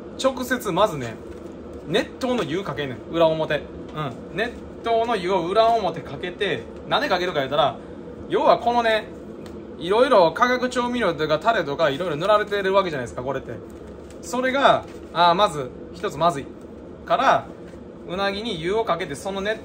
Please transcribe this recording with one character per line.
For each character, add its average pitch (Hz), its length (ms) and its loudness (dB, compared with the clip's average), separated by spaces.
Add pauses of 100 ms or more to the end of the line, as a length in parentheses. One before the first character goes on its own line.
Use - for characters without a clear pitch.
(220)
直 254 220 2
接 247 280 -2
ま 190 160 6
ず 160 100 -6
ね、 117 180 -6 (720)
熱 202 220 0 (180)
湯 247 80 2
の 220 80 0
湯 160 180 -4
か 165 140 -6
け 143 100 -4
ん 131 40 -6
ね 120 60 -8
ん。 - 20 -12 (140)
裏 165 160 6
表。 156 280 0
う 139 40 -2
ん。 - 40 -8 (680)
熱 226 180 -4 (340)
湯 226 200 2
の 233 100 0
湯 180 160 -2
を 175 160 2
裏 220 220 6
表 202 320 0
か - 160 -10
け 180 140 -6
て、 175 320 -2 (260)
な 175 100 2
ん - 20 0
で 294 60 0
か 185 120 2
け 180 60 0
る 180 60 -2
か 151 80 -2
言 131 80 0
っ - 20 -10
た 139 60 0
ら、 147 220 4 (500)
要 214 160 2
は 220 160 8
こ 240 140 2
の 240 100 2
ね、 220 240 2 (720)
い 170 100 -4
ろ 226 160 6
い 285 40 4
ろ 185 220 8
化 233 160 4
学 247 220 0
調 247 180 0
味 247 120 -2
料 190 140 2
と 156 140 0
か 151 120 2
タ 220 120 4
レ 208 140 2
と 143 100 -2
か 160 140 4
い 135 80 0
ろ 185 100 -2
い - 40 -2
ろ 147 40 -2
塗 165 120 0
ら 208 100 6
れ 208 80 0
て 202 160 -2
る 190 120 2
わ 196 100 2
け 180 60 -4
じ 156 60 -4
ゃ 135 40 -4
な 123 40 -4
い - 20 -6
で 110 40 -10
す - 60 -14
か、 127 80 -8
こ 135 100 -4
れ 131 60 -4
っ 127 40 -8
て。 123 100 -10 (680)
そ 247 200 -4
れ 254 120 0
が、 202 320 6 (280)
あ 170 180 6
ー、 - 20 4
ま 202 160 4
ず、 143 220 -6 (220)
一 208 160 -6
つ - 80 -8
ま 170 140 4
ず 139 100 -4
い。 - 40 -12 (600)
か 170 120 2
ら、 233 300 4 (600)
う 165 80 -6
な 196 160 0
ぎ 202 120 -6
に 202 180 -6
湯 175 120 -2
を 220 120 0
か 170 120 0
け 175 100 -6
て、 139 80 -8
そ - 160 -6
の 196 100 -4
熱 214 240 -2